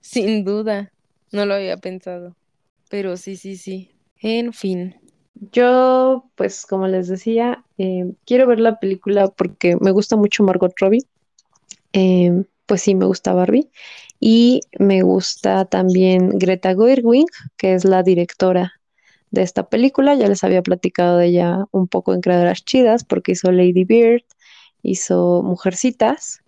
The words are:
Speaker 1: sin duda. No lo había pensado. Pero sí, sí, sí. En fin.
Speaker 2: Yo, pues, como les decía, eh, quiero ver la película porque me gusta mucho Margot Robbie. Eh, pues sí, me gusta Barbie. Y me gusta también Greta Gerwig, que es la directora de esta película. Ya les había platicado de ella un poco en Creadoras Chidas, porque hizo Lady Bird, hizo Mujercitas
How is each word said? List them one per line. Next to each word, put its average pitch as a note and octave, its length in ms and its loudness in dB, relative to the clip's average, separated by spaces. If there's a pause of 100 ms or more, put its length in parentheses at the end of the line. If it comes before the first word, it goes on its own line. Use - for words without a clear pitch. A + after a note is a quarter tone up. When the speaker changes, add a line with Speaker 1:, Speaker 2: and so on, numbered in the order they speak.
Speaker 1:
sin G#3+ 440 -4
duda. G#3 480 -6 (400)
No G3+ 120 -4
lo G3+ 100 -4
había F#3+ 220 -6
pensado. F3+ 600 -14 (520)
Pero F#3+ 280 -8
sí, F#3+ 200 -14
sí, F#3+ 200 -16
sí. F#3 340 -16 (300)
En A#3 320 -6
fin. F#3 440 -8 (560)
Speaker 2:
Yo, B3+ 720 2 (120)
pues, G3 280 -6
como F#3+ 240 -4
les F#3 200 -4
decía, A3+ 560 -4 (120)
eh, F#3 360 -6 (120)
quiero B3 220 2
ver A#3 140 2
la A3+ 180 0
película G3 500 -2
porque F3+ 520 -2
me F#3+ 100 2
gusta G#3 260 0
mucho G#3 260 0
Margot F#3 360 0
Robbie. G#3+ 260 0 (880)
Eh, F#3 520 2 (220)
pues G3+ 160 -2
sí, G3+ 120 2
me F#3 120 0
gusta F#3+ 260 -2
Barbie. G3 380 0 (500)
Y A#3 400 4 (180)
me G3 240 2
gusta F#3+ 600 0
también F#3 760 2
Greta F#3 360 0
Gerwig, A#3+ 520 4 (300)
que F#3+ 160 0
es F#3 140 0
la F#3 160 4
directora F#3 720 0 (560)
de F#3+ 120 -2
esta F#3 280 -6
película. C4+ 440 2
Ya A#3 140 2
les G3+ 160 -2
había F#3 180 2
platicado F3+ 540 0
de F3 120 4
ella F3 420 0
un F#3 180 -2
poco F#3 240 -4
en F3+ 80 -2
Creadoras F3 440 0
Chidas, A#3+ 400 2
porque - 280 -4
hizo F#3 200 0
Lady F3+ 320 2
Bird, A#3 400 2 (580)
hizo F3 600 0
Mujercitas G#3 1040 -4